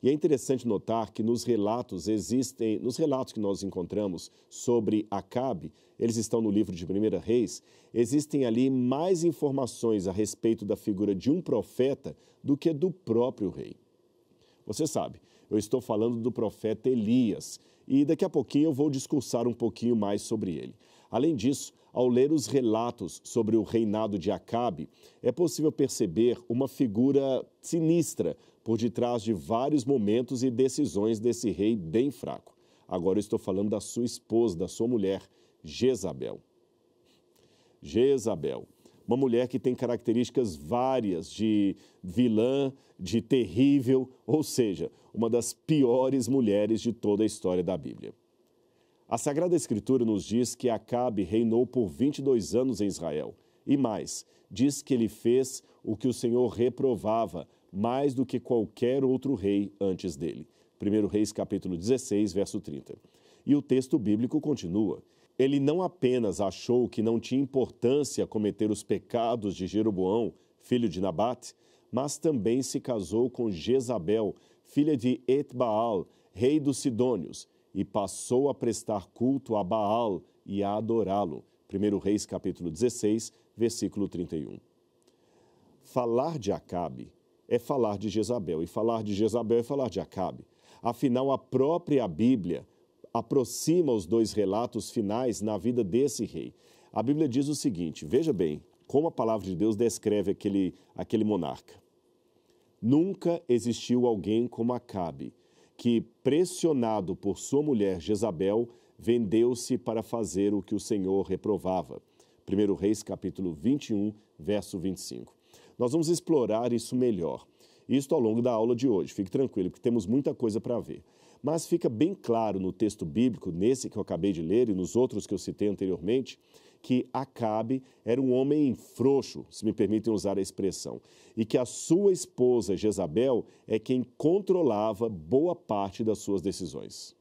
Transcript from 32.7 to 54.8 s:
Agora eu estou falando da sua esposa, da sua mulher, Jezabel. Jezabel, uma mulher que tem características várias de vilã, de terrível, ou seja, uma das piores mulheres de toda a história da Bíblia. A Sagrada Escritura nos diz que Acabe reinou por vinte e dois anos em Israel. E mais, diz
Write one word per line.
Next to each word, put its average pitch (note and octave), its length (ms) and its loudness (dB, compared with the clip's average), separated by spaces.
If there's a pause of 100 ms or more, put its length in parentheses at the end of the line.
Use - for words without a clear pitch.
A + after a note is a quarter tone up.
Agora F#2 300 0
eu - 20 2
estou G#2 180 -2
falando G2+ 300 -2
da G#2 120 0
sua - 260 -4
esposa, A2+ 500 0
da F2 100 -4
sua A2+ 220 -2
mulher, G2 320 0 (420)
Jezabel. D#2 800 -2 (1400)
Jezabel, F2+ 840 0 (400)
uma A#2+ 120 2
mulher B2+ 280 2
que B2 120 -4
tem B2+ 160 0
características A#2 840 0
várias G#2+ 720 -2
de G#2 460 0 (260)
vilã, B2 680 2 (260)
de F#2 220 0
terrível, B2+ 880 4 (180)
ou D3+ 160 2
seja, F#2 480 0 (220)
uma A2+ 160 0
das A2+ 240 0
piores C3 720 2
mulheres G#2+ 540 2
de A#2+ 120 -2
toda G#2 300 0
a A2 40 4
história F#2 360 0
da F2+ 140 -2
Bíblia. A1 360 -12 (960)
A A#2 100 -2
Sagrada D#3+ 360 0
Escritura B2 500 2
nos G#2+ 200 0
diz A#2 300 -2
que - 140 -2
Acabe A#2 540 -2
reinou A2+ 440 2
por B2+ 200 0
vinte A#2 320 -2
e C#3+ 40 -6
dois B2 320 2
anos B2 260 0
em G#2 60 2
Israel. D2+ 480 -4 (320)
E C#3 100 2
mais, A2 480 -2 (260)
diz C3+ 300 0